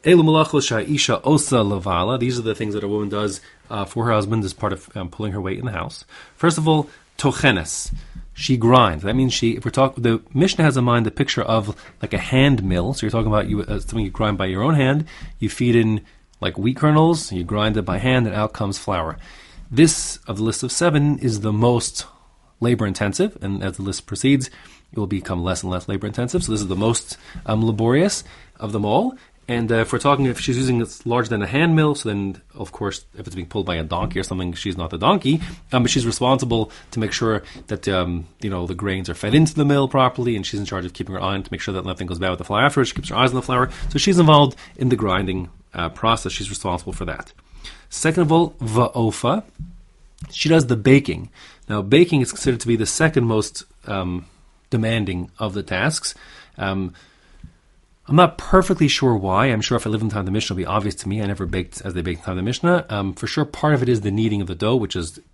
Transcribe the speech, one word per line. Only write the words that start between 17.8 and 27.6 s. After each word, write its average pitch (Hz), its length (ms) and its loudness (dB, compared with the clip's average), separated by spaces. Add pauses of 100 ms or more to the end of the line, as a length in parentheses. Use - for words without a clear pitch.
by 92 160 -2
hand, 127 260 2
and 92 100 -2
out 107 180 -2
comes 98 260 -4
flour. 85 380 -4 (540)
This, 151 460 2 (100)
of 98 100 -6
the 107 60 -4
list 113 200 -2
of 127 80 -6
seven, 147 480 2
is 110 220 -2
the 107 120 -2
most 117 540 0 (520)
labor 113 280 2
intensive, 104 540 -2
and 98 220 -4
as 98 140 -6
the 95 60 -8
list 98 220 -6
proceeds, 131 420 0 (440)
it - 60 -8
will 104 100 -2
become 92 360 -4
less 90 180 -2
and 92 100 -6
less 90 160 -6
labor 98 200 -4
intensive. 127 360 -4
So 110 80 -4
this 107 100 -2
is 98 60 -6
the 92 80 -4
most, 110 420 -2 (280)
um, 110 200 0